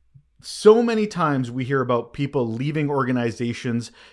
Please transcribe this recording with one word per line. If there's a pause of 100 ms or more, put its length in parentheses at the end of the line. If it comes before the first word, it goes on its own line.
(420)
So
many
times
we
hear
about
people
leaving
organizations (220)